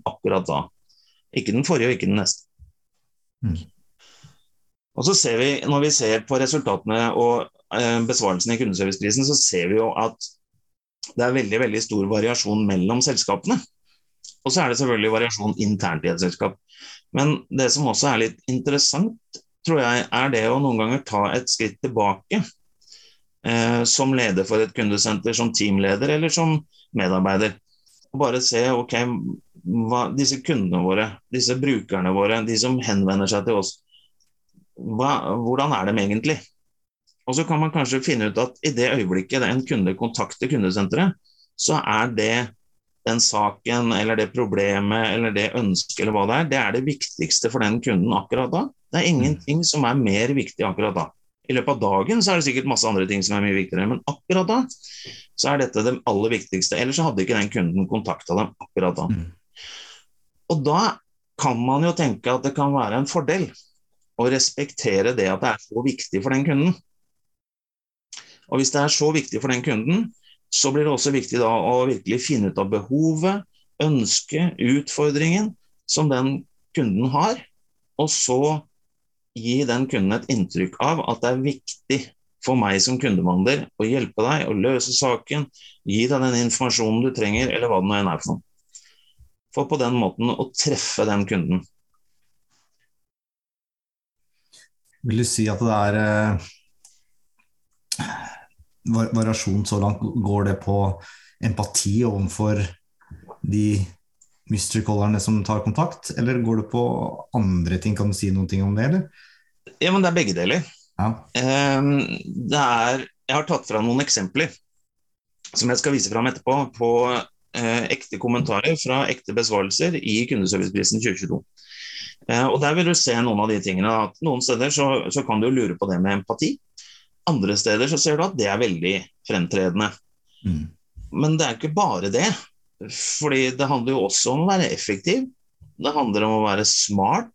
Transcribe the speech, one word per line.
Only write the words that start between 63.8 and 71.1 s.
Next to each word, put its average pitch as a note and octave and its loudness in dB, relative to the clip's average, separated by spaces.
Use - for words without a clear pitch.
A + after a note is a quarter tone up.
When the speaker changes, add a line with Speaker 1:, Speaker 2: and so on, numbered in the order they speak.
Speaker 1:
å A#2+ 2
respektere B2+ 0
det F#2+ 2
at F#2+ 0
det B2+ 2
er G2+ -8
så A2+ -6
viktig G2 -2
for C3 -2
den C3+ 2
kunden. D#3+ 2
Og C3 0
hvis C3+ 0
det C#3+ 2
er C#3+ 2
så D#3 2
viktig C3 -2
for C#3 -4
den B2 0
kunden, C#3+ 0
så - 2
blir D3 2
det D3 2
også C#3+ 0